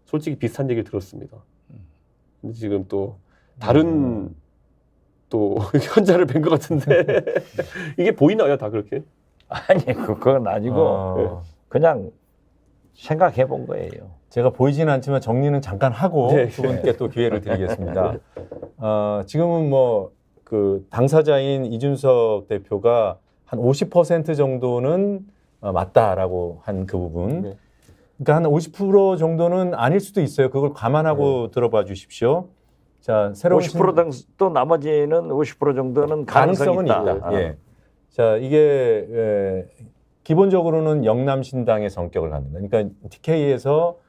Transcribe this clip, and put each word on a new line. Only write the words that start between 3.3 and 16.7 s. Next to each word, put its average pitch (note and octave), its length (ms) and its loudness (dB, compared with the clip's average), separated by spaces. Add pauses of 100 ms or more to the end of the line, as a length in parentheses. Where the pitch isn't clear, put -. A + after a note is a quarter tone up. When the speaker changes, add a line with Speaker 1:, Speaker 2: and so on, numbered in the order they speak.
Speaker 1:
다른 C3 260 4
Speaker 2:
음. A#2 500 -2 (920)
Speaker 1:
또 G#2 280 0
<laughs> - 360 -2
현자를 F3+ 320 4
뵌 D3+ 160 -2
것 E3 80 2
같은데 E3 760 0 (300)
<laughs> F3 440 -10
이게 F#3 140 2
보이나요, D3+ 440 2
다 G#2+ 140 -6
그렇게? G#2+ 320 -6 (460)
Speaker 3:
아니, - 360 0
그-, A2+ 340 -4
그건 B2+ 300 2
아니고 G#2+ 280 -2
Speaker 2:
어. G2 380 0 (280)
Speaker 1:
네. - 80 -20 (180)
Speaker 3:
그냥 C#3 420 0 (840)
생각해 D3+ 520 0
본 C3 200 -6
거예요. F2+ 240 -8 (400)
Speaker 2:
제가 B2 200 0
보이지는 C#3+ 440 2
않지만 C3+ 260 -2
정리는 C#3 400 0
잠깐 A#2+ 320 -2
하고 C#3+ 400 0
Speaker 1:
네. C3 160 4
Speaker 2:
두 B2+ 140 -10
분께 B2 340 0